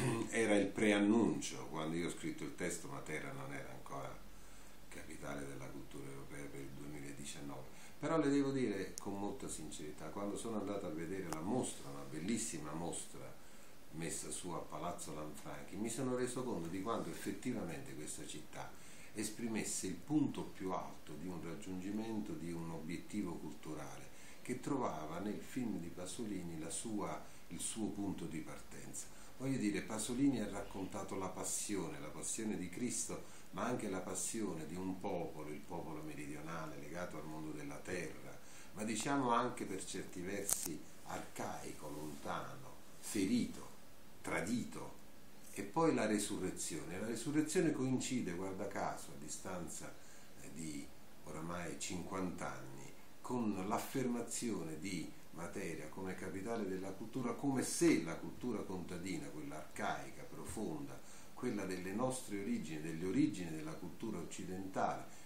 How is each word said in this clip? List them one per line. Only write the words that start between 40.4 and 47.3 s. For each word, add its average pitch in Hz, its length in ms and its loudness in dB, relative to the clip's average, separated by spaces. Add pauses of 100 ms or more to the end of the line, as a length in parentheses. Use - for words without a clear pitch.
arcaico, - 840 -4
lontano, 73 840 -4 (260)
ferito, - 680 4 (520)
tradito, - 840 0 (480)
e 101 100 -2
poi 160 320 6
la 117 100 6
resurrezione. 90 960 2
La 110 60 0
resurrezione 151 640 4